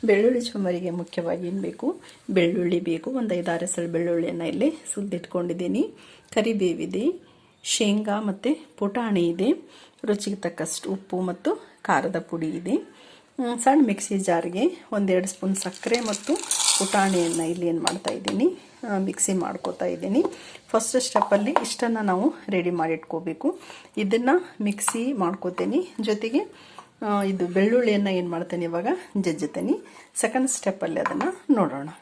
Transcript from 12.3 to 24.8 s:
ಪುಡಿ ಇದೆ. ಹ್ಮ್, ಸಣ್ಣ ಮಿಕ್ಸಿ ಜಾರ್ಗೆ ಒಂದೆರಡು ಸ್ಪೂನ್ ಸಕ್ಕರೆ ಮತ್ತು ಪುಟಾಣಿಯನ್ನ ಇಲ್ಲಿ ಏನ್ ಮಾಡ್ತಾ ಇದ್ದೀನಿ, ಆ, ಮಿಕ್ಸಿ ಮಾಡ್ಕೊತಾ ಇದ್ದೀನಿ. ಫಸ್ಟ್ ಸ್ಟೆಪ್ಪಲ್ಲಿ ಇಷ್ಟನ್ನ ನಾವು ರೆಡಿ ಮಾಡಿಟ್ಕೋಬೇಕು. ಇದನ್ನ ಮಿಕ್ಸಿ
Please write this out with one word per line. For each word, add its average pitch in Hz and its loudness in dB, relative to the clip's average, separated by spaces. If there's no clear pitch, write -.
ಪುಡಿ 165 -4
ಇದೆ. 196 0
ಹ್ಮ್, 240 -2
ಸಣ್ಣ 277 8
ಮಿಕ್ಸಿ 196 -2
ಜಾರ್ಗೆ 175 0
ಒಂದೆರಡು 190 2
ಸ್ಪೂನ್ 190 0
ಸಕ್ಕರೆ 214 -2
ಮತ್ತು 208 -2
ಪುಟಾಣಿಯನ್ನ 190 2
ಇಲ್ಲಿ 175 -2
ಏನ್ 165 0
ಮಾಡ್ತಾ - -2
ಇದ್ದೀನಿ, 202 0
ಆ, 202 0
ಮಿಕ್ಸಿ 190 -2
ಮಾಡ್ಕೊತಾ - -4
ಇದ್ದೀನಿ. 190 2
ಫಸ್ಟ್ 220 2
ಸ್ಟೆಪ್ಪಲ್ಲಿ 208 4
ಇಷ್ಟನ್ನ 226 0
ನಾವು 185 2
ರೆಡಿ 175 2
ಮಾಡಿಟ್ಕೋಬೇಕು. 160 -2
ಇದನ್ನ 233 2
ಮಿಕ್ಸಿ 208 -2